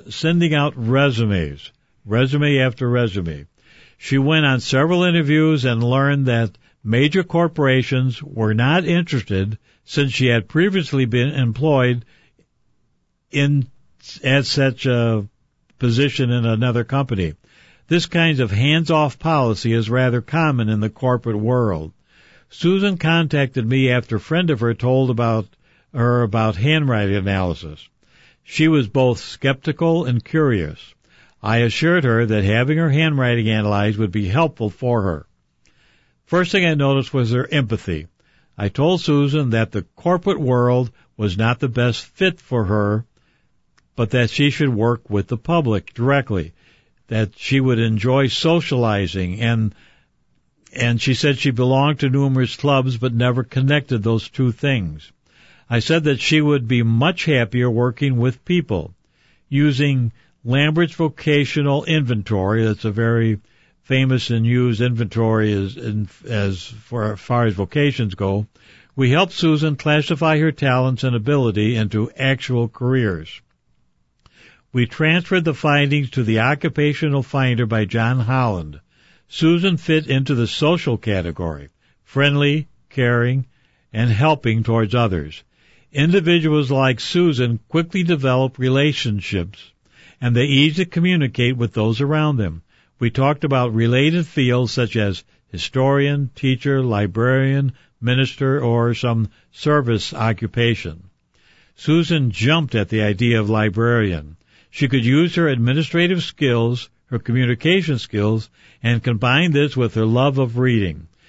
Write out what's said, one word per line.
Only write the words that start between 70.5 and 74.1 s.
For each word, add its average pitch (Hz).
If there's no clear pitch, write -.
talents 131
and 123
ability 113
into 107
actual 127
careers. 113